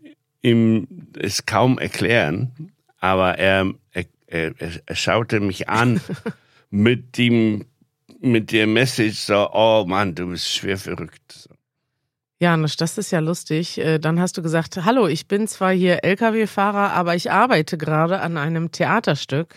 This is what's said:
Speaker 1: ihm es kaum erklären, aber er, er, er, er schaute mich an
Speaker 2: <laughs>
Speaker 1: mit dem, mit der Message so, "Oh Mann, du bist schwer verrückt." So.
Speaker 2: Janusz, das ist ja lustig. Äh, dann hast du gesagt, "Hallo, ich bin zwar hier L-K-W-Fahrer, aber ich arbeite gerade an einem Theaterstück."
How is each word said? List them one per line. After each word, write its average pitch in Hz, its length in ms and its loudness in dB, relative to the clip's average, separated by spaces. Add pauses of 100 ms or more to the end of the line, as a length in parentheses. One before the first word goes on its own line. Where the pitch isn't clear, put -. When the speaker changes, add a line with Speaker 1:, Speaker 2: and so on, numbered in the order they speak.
(400)
Speaker 1:
ihm 113 480 4 (300)
es - 260 -4
kaum 123 340 2
erklären, 117 960 -2 (280)
aber 92 360 2
er, 95 340 2 (220)
er, 87 140 -6 (220)
er, 82 260 -4 (320)
er - 100 -10
schaute 107 440 0
mich 98 280 -4
an 117 320 2 (360)
Speaker 2:
<laughs> - 340 -20
Speaker 1:
mit 120 480 0
dem, 113 480 2 (520)
mit 117 320 0
der 110 160 4
Message 113 520 2
so, 101 340 0
"Oh 110 340 4
Mann, 95 280 0
du 90 160 -6
bist 85 200 -6
schwer 98 280 -4
verrückt." 85 420 -10 (120)
So. - 180 -20 (920)
Speaker 2:
Janusz, 160 340 2
das 165 220 -4
ist 202 140 -6
ja 170 80 0
lustig. 160 580 -4
Äh, 156 220 0
dann 160 180 0
hast 180 180 -2
du 180 60 -6
gesagt, 165 420 -4
"Hallo, 226 220 4
ich 156 220 -4
bin 208 180 0
zwar 190 240 -2
hier 180 320 2
L-K-W-Fahrer, 202 880 0
aber 175 220 0
ich 170 160 -4
arbeite 185 480 2
gerade 160 420 0
an 165 160 -4
einem 160 360 -2
Theaterstück." 165 840 -2